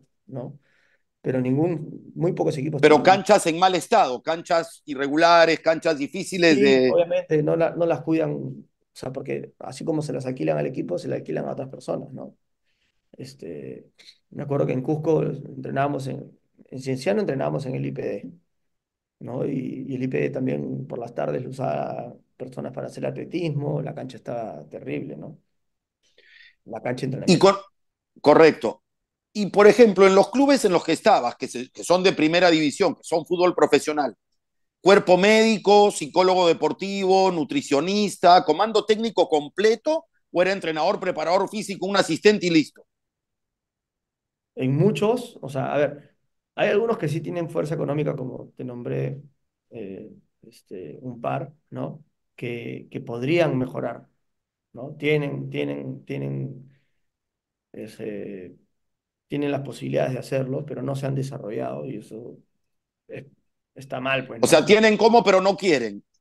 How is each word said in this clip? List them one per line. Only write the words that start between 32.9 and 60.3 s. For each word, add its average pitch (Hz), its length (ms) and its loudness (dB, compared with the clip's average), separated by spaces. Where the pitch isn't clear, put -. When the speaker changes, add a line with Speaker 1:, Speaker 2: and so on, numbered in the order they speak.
Speaker 2:
que - 100 -20
son 160 220 -4
fútbol 175 280 2
profesional, 147 640 0
¿cuerpo 190 380 6
médico, 208 720 4
psicólogo 185 580 2
deportivo, 190 840 0
nutricionista, 175 1120 2
comando 220 420 0
técnico 214 420 0
completo, 220 800 0
o 170 100 2
era 185 100 0
entrenador, 160 480 -2
preparador 175 480 -2
físico, 185 380 -8
un 196 100 -2
asistente 185 500 2
y 175 40 0
listo? - 360 0
Speaker 1:
En 131 220 -2
muchos, 208 640 0
o 135 80 -12
sea, 131 240 -6
a 139 60 0
ver, - 380 -4
hay 208 140 0
algunos 226 280 0
que 160 100 -4
sí 165 120 -4
tienen 170 300 -6
fuerza 160 240 -4
económica, 147 420 -4
como 120 400 -12
te 131 80 -12
nombré, 135 580 -8
eh, 104 400 -14
este, - 580 -18
un 120 200 -14
par, 135 320 -8
¿no? 135 340 -12
Que, 120 560 -10
que 135 100 -10
podrían 135 580 -2
mejorar, 127 500 -8
¿no? 147 220 -16
Tienen, 143 540 -2
tienen, 143 560 -8
tienen, 139 640 -8
ese, 101 840 -14
tienen 143 240 -4
las 139 100 -4
posibilidades 139 520 -4
de 123 60 -8
hacerlo, 135 460 -6